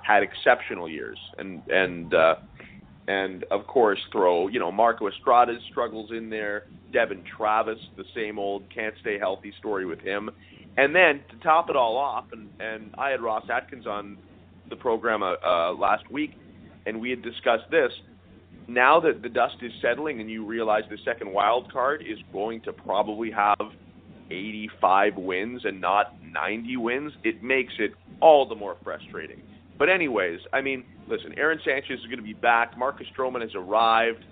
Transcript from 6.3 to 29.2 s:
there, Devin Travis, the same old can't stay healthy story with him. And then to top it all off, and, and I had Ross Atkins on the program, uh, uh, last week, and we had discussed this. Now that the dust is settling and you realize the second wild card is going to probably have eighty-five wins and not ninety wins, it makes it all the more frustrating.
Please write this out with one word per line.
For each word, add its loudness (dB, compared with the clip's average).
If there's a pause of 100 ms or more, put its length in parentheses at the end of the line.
there, -6 (280)
Devin 0
Travis, 0 (180)
the -12 (100)
same -6
old -4
can't -6
stay -4
healthy -4
story -4
with -8
him. -6 (480)
And 4
then 4
to -20
top 2
it -2
all 2
off, -4
and, -16 (120)
and -10
I -4
had -2
Ross -2
Atkins -6
on -8 (540)
the -10
program, 0
uh, 0 (100)
uh, 2
last 0
week, -6 (540)
and -6
we -6
had -6
discussed -2
this. 4 (760)
Now 6
that 0
the -8
dust 0
is -10
settling -2
and -10
you -8
realize 0
the -12
second -6
wild 2
card -2
is -10 (140)
going -6
to -10
probably -2
have 0 (560)
eighty-five 2
wins -4
and -6
not 0 (160)
ninety -6
wins, -4 (100)
it -4
makes 0
it -2 (280)
all 10
the -8
more -8
frustrating. -12 (380)